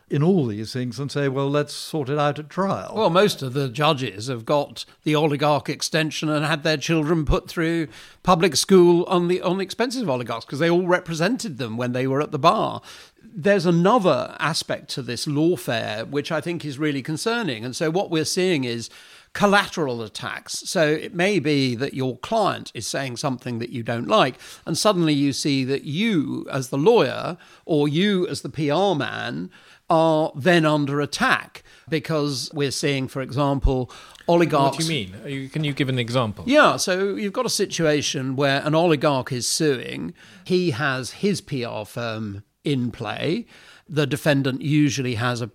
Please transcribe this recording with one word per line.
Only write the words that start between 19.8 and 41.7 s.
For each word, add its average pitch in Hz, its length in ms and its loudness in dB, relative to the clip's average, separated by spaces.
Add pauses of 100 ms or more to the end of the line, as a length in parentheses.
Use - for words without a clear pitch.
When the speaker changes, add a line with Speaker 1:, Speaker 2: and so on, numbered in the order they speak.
Speaker 2:
attacks. - 640 -10
So 160 180 2
it - 280 -2
may 185 240 2
be 135 340 0
that 120 220 -6
your 127 240 -4
client 165 560 -2
is 110 100 -8
saying 135 320 -6
something 123 400 -4
that 113 140 -6
you 123 100 -6
don't 160 260 -4
like, 175 280 4 (280)
and 160 140 -4
suddenly 175 380 4
you 139 180 2
see 139 300 0
that 135 220 -2
you, 147 640 0
as 135 180 -4
the 139 80 -2
lawyer, 147 600 2 (280)
or 147 220 2
you, 180 400 2
as - 140 -8
the 151 80 -10
P 143 200 -2
R 185 240 2
man, 123 560 -4 (400)
are 160 460 4
then 156 320 4
under 147 340 0
attack, - 640 -2 (260)
because 147 640 -2
we're 143 160 -2
seeing, 135 380 -2
for 135 160 -6
example, 135 680 0 (360)
oligarchs. 151 500 4
Speaker 3:
What 165 80 -2
do 160 80 -2
you 117 140 -2
mean? 92 160 -14
Are 170 60 -10
you, 135 200 -8
can 156 140 -4
you 143 100 -2
give 135 160 0
an 131 80 0
example? 113 480 -2
Speaker 2:
Yeah, 247 320 6
so 190 380 -2
you've 202 180 -4
got 247 140 -2
a - 20 -2
situation 151 840 0
where 139 280 2
an 151 120 2
oligarch 151 560 2
is 123 160 -4
suing. 139 680 -2 (300)
He 180 280 0
has 127 380 -2
his 196 320 -2
P 123 240 -6
R 110 220 -8